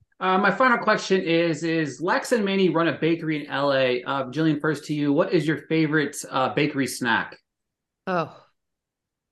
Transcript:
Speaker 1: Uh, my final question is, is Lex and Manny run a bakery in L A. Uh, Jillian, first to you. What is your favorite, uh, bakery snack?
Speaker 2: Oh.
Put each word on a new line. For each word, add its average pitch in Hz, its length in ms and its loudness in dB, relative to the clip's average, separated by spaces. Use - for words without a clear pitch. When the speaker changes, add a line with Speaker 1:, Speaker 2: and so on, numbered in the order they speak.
Speaker 1:
Uh, 185 180 2
my 196 140 4
final 240 260 2
question 208 440 0
is, 165 420 0
is 160 380 -2
Lex 240 320 -2
and 226 100 2
Manny 196 240 2
run 160 220 2
a 135 100 -4
bakery 160 460 -2
in - 40 -18
L 139 220 0
A. 127 320 2
Uh, 135 220 -4
Jillian, 147 340 0
first 151 280 -2
to 151 60 -4
you. 147 200 0
What 180 180 2
is 156 160 2
your 156 120 -2
favorite, 156 480 0
uh, 131 240 -2
bakery 147 340 0
snack? 113 500 -2
Speaker 2:
Oh. 180 280 -4